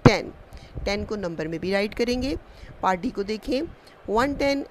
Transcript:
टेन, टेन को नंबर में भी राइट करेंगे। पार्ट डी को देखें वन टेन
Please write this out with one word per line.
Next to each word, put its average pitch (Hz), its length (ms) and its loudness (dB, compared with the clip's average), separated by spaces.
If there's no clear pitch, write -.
टेन, 196 280 6
टेन 202 200 -2
को 214 120 -6
नंबर 170 320 -4
में 160 120 -4
भी 185 120 0
राइट 202 220 0
करेंगे। 254 440 0
पार्ट 185 180 2
डी 220 100 -2
को 196 120 -6
देखें 220 400 -2
वन 254 260 2
टेन 277 360 2